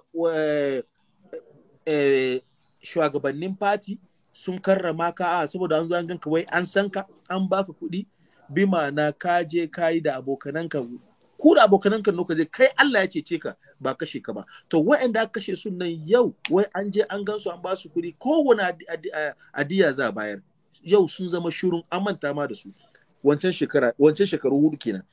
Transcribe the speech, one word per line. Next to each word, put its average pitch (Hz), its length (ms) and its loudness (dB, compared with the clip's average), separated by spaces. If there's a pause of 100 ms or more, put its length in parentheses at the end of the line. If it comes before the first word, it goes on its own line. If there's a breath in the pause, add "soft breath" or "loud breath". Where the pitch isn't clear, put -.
(120)
wa-, 151 680 0 (1040)
eh, 139 540 2 (420)
shugabannin 147 760 -2
party 202 400 -2 (340)
sun 185 260 -10
karrama 170 560 0
ka, 175 280 -2
a, 147 60 -2
saboda 165 320 -2
an 165 80 -4
zo 175 60 -2
an 175 120 -2
ganka 165 240 -8
wai 165 220 0
an 175 140 0
san 196 240 0
ka, 196 160 -6 (240)
an 190 180 -2
baka 190 240 -2
kuɗi, 175 340 -8 (420 soft breath)
bi 170 180 0
ma'ana 151 520 0
ka 175 260 0
je 165 220 -2
ka 165 220 -2
yi 165 120 0
da 139 200 -2
abokananka, 143 600 -6 (580)
ku 320 160 6
da 240 120 8
abokananka 202 460 2
ne 170 60 -6
kuka 170 180 -4
je, 160 80 0
kai 254 320 4
Allah 254 240 4
ya 190 80 2
cece 160 320 -6
ka, 113 160 -8 (240 soft breath)
ba 131 140 -4
kashe 139 280 -10
ka 113 100 -10
ba. 101 120 -12 (240 loud breath)
To, 170 160 2
waɗanda 240 380 2
aka 214 180 -6
kashe 196 160 -6
sun 190 220 -8
nan 180 100 -4 (180)
yau, 226 280 4 (160)
wai 190 140 4 (100)
an 202 180 -4
je 208 180 2
an 202 140 -8
gan 208 140 -4
su 196 120 -8
an 175 120 -12
ba 185 140 -4
su 180 120 -18
kuɗi, 170 300 -6
kowane 269 440 4
adi-, 175 260 -4
adi-, 165 240 -10
a, 151 220 -4 (200 soft breath)
adiya 147 380 2
za 131 160 -2
a 104 40 -2
bayar. 104 300 -8 (400)
Yau 180 260 4
sun 185 200 -8
zama 170 220 -4
shirun, 170 400 -2
an 180 140 -2
manta 196 280 -4
ma 147 140 -4
da - 80 -10
su. - 180 -18 (520 soft breath)
Wancan 147 280 2
shekara, 131 460 0
wancan 151 280 6
shekaru 139 340 0
hudu 151 180 4
kenan. 95 240 -6 (100)